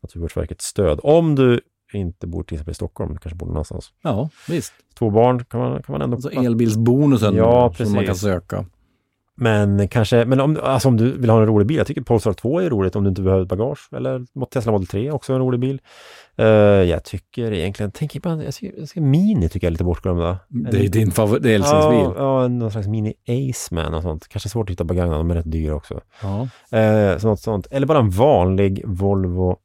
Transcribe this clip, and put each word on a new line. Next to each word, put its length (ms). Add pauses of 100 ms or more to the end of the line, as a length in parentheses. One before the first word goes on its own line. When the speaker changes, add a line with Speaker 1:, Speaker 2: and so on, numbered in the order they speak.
Speaker 1:
Naturvårdsverket 600
stöd. 420
Om 320
du 260 (320)
inte 340
bor 160
till 120
exempel 160
i 40
Stockholm, 380
du 60
kanske 180
bor 100
någon 80
annanstans. 360 (100)
Speaker 2:
Ja, 280 (200)
visst. 240 (260)
Speaker 1:
Två 100
barn 360
kan 140
man, 240
kan 100
man 80
ändå 140
Speaker 2:
Alltså 160
elbilsbonusen 1040
Speaker 1:
Ja, 420
Speaker 2:
som 140
man 40
kan 100
Speaker 1:
precis. 160
Speaker 2:
söka. 440 (680)
Speaker 1:
Men 520
kanske, 380
men 140
om, 240
alltså 240
om 100
du 200
vill 120
ha 120
en 60
rolig 200
bil, 100
jag 100
tycker 140
Polestar 320
två 280
är 80
roligt 260
om 80
du 60
inte 120
behöver 240
bagage. 500
Eller 500
Tesla 260
Model 160
tre 240
också 220
är 20
en 60
rolig 180
bil. 220 (540)
Eh, 100
jag 580
tycker 480
egentligen, 400
tänk 240
ibland, 280
jag 100
tycker, 260
jag 80
tycker 140
Mini 480
tycker 180
jag 20
är 20
lite 120
bortglömda. 560 (100)
Speaker 2:
Det 280
är 80
Speaker 1:
En 60
Speaker 2:
din 200
favor-, 280
det 120
är 40
älsklingsbil. 440 (180)
Speaker 1:
Ja, 240
ja, 60
någon 240
slags 160
Mini 260 (140)
Aceman 680
och 100
sånt. 240
Kanske 220
svårt 200
att 20
hitta 120
begagnad, 360
de 120
är 40
rätt 160
dyra 240
också. 260 (200)
Speaker 2:
Ja. 200 (360)
Speaker 1:
Eh, 400
så 100
något 120
sånt. 320
Eller 160
bara 120
en 100
vanlig 760
Volvo 800